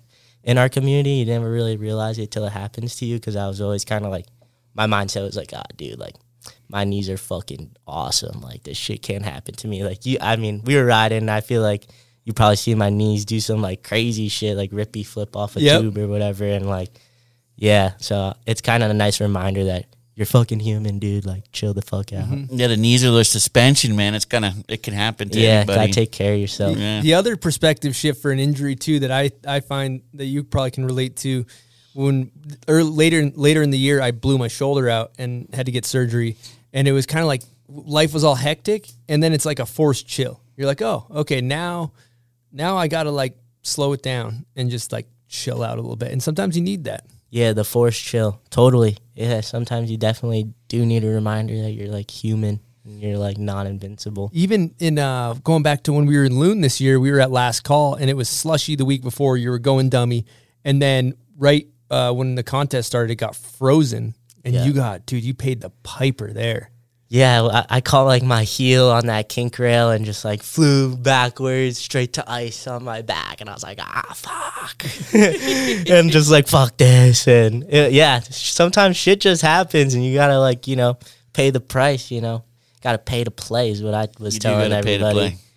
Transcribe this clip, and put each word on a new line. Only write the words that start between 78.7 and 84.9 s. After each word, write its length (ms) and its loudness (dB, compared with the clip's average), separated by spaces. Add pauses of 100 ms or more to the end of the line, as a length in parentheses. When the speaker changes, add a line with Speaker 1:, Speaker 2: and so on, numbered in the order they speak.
Speaker 1:
shit 260 4
just 200 4
happens 540 4
and 100 0
you 80 0
gotta, 260 4
like, 280 2
you 80 -2
know, 240 0 (340)
pay 160 2
the 100 0
price, 520 -2
you 100 -4
know. 220 -6 (400)
Gotta 160 0
pay 240 -4
to 80 -4
play 400 -2
is 100 -6
what 140 -4
I 120 -2 (120)
was 160 -6
Speaker 3:
You 60 -6
do 80 -2
Speaker 1:
telling 200 2
Speaker 3:
gotta 140 0
pay 160 0